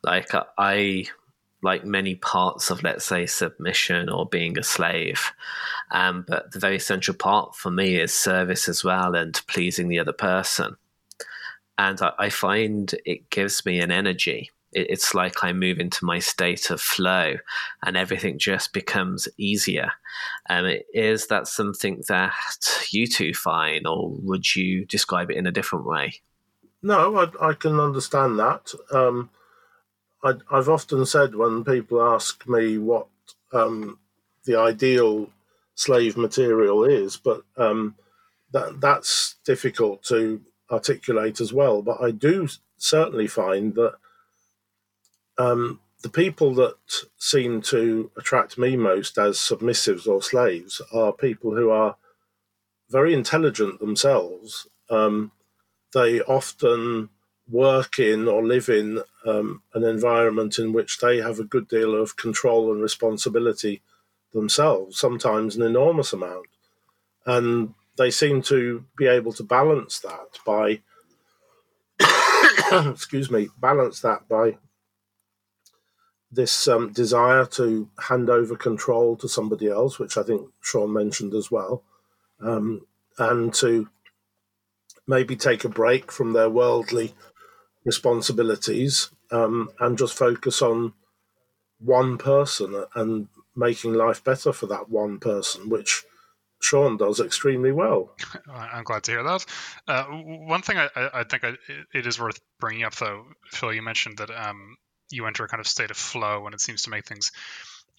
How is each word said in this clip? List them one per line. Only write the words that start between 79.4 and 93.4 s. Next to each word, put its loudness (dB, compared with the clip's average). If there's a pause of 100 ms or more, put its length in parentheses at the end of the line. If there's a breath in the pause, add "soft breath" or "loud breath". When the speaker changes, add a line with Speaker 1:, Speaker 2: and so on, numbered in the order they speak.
Speaker 2:
else, 0
which -6
I 0
think -2 (120)
Sean -2
mentioned -2
as -4
well, -4 (580)
um, -4 (360)
and 2
to 2 (1200)
maybe 0
take 0
a -2
break 2
from -2
their 4
worldly 0 (680 soft breath)
responsibilities, 0 (200)
um, 0 (100)
and 0
just 0
focus 0
on 0 (840)
one 2
person 0 (100)
and -2 (260)